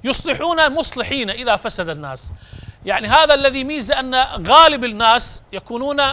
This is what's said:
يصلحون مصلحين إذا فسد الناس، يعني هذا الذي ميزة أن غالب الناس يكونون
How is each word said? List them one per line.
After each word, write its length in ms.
يصلحون 680
مصلحين 580
إذا 260
فسد 320
الناس، 440
يعني 220
هذا 260
الذي 300
ميزة 360
أن 140
غالب 360
الناس 580
يكونون 480